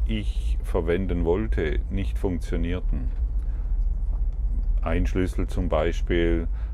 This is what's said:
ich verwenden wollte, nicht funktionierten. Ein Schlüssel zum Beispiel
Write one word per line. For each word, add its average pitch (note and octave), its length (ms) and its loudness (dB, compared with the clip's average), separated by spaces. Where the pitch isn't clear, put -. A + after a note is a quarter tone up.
ich - 580 0
verwenden F2 640 0
wollte, G2+ 540 2
nicht G2 280 -2
funktionierten. F2 920 0
Ein F2+ 260 2
Schlüssel F#2 400 0
zum F2+ 200 -2
Beispiel E2+ 800 2